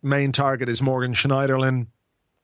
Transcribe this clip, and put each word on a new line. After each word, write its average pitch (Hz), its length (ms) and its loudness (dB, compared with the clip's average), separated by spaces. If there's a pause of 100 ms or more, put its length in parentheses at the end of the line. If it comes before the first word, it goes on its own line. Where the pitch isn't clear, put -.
main 139 300 0
target 131 360 0
is 117 140 -2
Morgan 127 320 0
Schneiderlin, 131 720 0 (580)